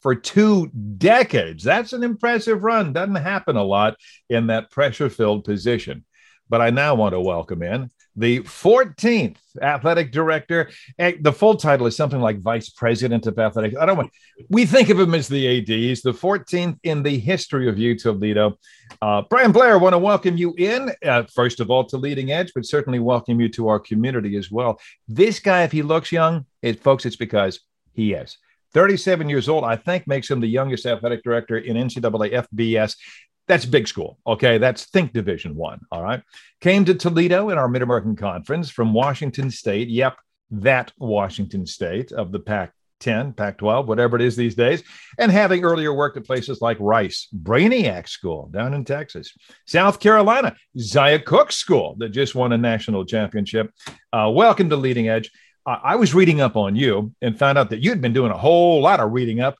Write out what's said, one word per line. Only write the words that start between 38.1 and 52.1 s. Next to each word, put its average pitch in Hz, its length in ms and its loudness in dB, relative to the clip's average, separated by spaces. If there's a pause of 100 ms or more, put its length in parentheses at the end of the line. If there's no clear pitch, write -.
Conference 113 560 -6
from 113 240 0
Washington 135 560 -2
State. 110 380 -4
Yep, 127 260 0 (380)
that 120 460 0
Washington 98 680 -4
State 101 460 -8
of 98 180 -8
the 98 80 -8
Pac-ten, 107 960 -6
Pac-twelve, 107 560 -2
whatever 117 260 0
it 120 80 0
is 123 140 0
these 117 180 -2
days, 127 300 0 (340)
and 226 140 4
having 185 320 2
earlier 160 280 0
worked 143 240 -2
at 117 100 -14
places 127 340 -6
like 113 180 -2
Rice, 104 560 0
Brainiac 117 760 0
School 78 440 -10
down 117 200 -4
in 143 120 -6
Texas, 135 480 -10 (340)
South 190 320 2
Carolina, 214 560 4 (240)
Zia 139 400 4
Cook 226 320 2
School 95 480 -2
that 113 120 -8